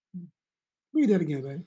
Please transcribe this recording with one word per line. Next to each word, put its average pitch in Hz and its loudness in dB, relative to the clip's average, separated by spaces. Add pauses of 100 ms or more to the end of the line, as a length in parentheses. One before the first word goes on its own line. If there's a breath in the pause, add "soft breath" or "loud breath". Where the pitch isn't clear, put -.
(920)
Read 285 4
that 190 4
again, 147 -4
baby. 139 -10